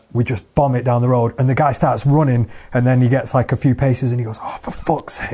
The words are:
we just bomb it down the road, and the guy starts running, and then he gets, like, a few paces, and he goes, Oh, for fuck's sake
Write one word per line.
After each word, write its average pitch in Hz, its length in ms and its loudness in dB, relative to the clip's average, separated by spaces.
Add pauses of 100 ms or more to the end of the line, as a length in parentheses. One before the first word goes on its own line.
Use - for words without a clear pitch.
(140)
we 120 100 2
just - 320 -6
bomb 139 200 2
it 120 80 -2
down 120 180 0
the 123 80 0
road, 120 280 2
and 127 120 0
the 135 60 2
guy 147 160 2
starts 127 340 -2
running, 139 440 2 (240)
and 123 120 2
then 127 160 4
he 123 80 4
gets, 127 240 0
like, 127 180 0
a 123 60 0
few 131 180 2
paces, 127 360 0
and 120 80 -2
he 120 60 -4
goes, 110 160 -8
Oh, - 200 -10
for - 100 -12
fuck's - 440 -6
sake - 180 -8